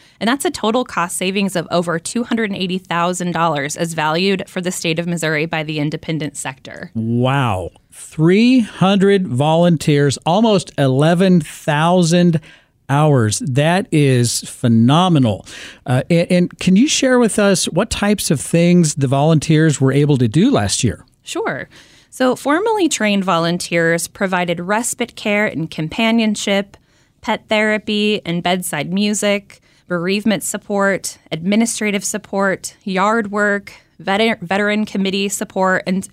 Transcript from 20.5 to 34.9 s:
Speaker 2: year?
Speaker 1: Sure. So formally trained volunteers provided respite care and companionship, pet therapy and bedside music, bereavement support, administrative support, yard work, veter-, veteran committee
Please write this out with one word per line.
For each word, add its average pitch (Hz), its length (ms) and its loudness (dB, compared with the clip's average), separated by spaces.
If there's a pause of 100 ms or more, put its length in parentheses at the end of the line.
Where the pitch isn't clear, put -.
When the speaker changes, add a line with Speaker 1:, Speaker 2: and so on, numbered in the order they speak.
Speaker 2:
year? 98 220 -2 (180)
Speaker 1:
Sure. 330 440 -6 (420)
So 254 260 0
formally 370 540 0
trained 202 340 0
volunteers 170 840 0
provided 180 520 -2
respite 214 560 -4
care 208 300 -2
and 160 240 -6
companionship, 208 1080 -2 (440)
pet - 280 -6
therapy 214 760 0
and 170 160 -4
bedside 175 520 -4
music, 208 640 -2 (280)
bereavement 190 560 -2
support, 196 760 -4 (140)
administrative 202 720 -2
support, 196 800 -4
yard 202 480 -2
work, 202 420 -2 (280)
veter-, 214 380 0
veteran 208 460 -2
committee 196 440 -2